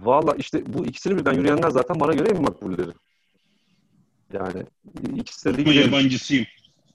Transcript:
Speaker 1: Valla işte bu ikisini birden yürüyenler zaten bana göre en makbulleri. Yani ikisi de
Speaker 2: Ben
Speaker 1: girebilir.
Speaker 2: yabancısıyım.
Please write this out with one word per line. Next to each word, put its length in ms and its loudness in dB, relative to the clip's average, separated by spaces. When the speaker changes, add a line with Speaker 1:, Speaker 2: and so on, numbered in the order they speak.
Speaker 1:
Valla 300 4
işte 380 -6
bu 120 -2
ikisini 320 -2
birden 160 2
yürüyenler 360 2
zaten 300 0
bana 140 2
göre 160 2
en 120 2
makbulleri. 500 -4
Yani 300 -8
ikisi 300 -10
de 120 -2
Speaker 2:
Ben 60 0
Speaker 1:
girebilir. 220 4
Speaker 2:
yabancısıyım. 600 0